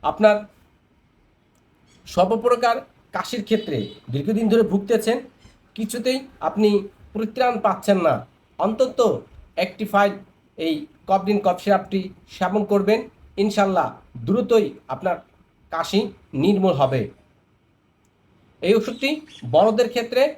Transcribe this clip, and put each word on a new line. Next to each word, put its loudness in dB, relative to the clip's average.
আপনার 2
সর্বপ্রকার 2
কাশির -6
ক্ষেত্রে -2
দীর্ঘদিন -2
ধরে 4
ভুগতেছেন, 0
কিছুতেই -4
আপনি 2
পরিত্রাণ -2
পাচ্ছেন 2
না, 0
অন্তত 0
অ্যাক্টিফাইড 0
এই -4
কফডিন 0
কফ 0
সিরাপটি 0
সেবন -2
করবেন, 2
ইনশাল্লাহ 0
দ্রুতই 2
আপনার -4
কাশি -2
নির্মূল 2
হবে। 0
এই 4
ওষুধটি -2
বড়দের 4
ক্ষেত্রে -2